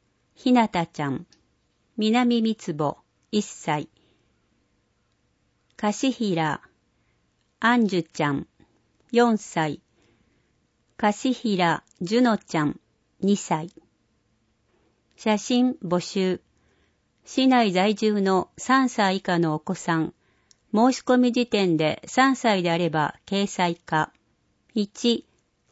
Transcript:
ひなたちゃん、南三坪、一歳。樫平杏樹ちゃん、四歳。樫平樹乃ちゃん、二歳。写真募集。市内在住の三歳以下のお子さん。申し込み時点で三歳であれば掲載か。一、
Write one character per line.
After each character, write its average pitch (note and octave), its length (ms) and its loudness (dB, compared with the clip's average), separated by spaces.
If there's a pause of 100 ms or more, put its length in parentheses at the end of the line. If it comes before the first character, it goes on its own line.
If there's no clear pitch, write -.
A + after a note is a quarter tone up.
(360)
ひ - 160 -2
な A#3 180 4
た E3+ 160 -2
ち - 160 -12
ゃ C#3+ 80 -4
ん、 C3+ 160 -8 (720)
南 A#3 440 2
三 A3 140 0
坪、 D#3 420 -6 (340)
一 G#3+ 120 -2
歳。 - 460 -6 (1900)
樫 G#3+ 360 -2
平 E3 500 -2 (960)
杏 A#3 280 2
樹 F3 160 -2
ち - 200 -6
ゃ D3 80 0
ん、 C#3 160 -4 (640)
四 A#3 280 2
歳。 - 420 -4 (1120)
樫 A3+ 380 -2
平 F3+ 500 0 (180)
樹 G#3 200 0
乃 A3+ 160 2
ち - 180 -10
ゃ D3+ 100 0
ん、 - 140 -4 (400)
二 G3+ 160 2
歳。 E3+ 380 -6 (1400)
写 G#3+ 220 0
真 B3 340 0 (100)
募 F3+ 160 -2
集。 F#3 400 -2 (840)
市 C4 240 0
内 A#3+ 240 4
在 F#3+ 220 2
住 G#3 260 0
の F#3+ 380 0
三 C4 320 2
歳 G3 280 0
以 G3 40 -6
下 F3+ 160 0
の D#3+ 160 2
お D#3 60 -4
子 - 160 -6
さ E3 220 -4
ん。 D#3+ 160 -4 (600)
申 A#3 180 4
し B3+ 100 -8
込 B3+ 160 2
み B3 140 2
時 A#3+ 160 -2
点 F#3 300 0
で D#3 280 -2
三 C4 300 2
歳 G3+ 280 0
で E3+ 80 0
あ E3+ 60 0
れ E3+ 120 0
ば D3+ 260 -2 (100)
掲 G3 200 -2
載 F3 300 -2
か。 - 360 -2 (600)
一、 A3 540 -2 (440)